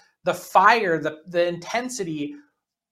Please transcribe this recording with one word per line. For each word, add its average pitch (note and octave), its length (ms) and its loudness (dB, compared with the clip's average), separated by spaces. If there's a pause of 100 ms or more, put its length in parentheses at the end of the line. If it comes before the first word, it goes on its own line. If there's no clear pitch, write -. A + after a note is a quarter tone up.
(240)
the - 100 -2
fire, G3 640 4
the, D3+ 200 -6 (100)
the F3 180 0
intensity. F3 880 -6 (580)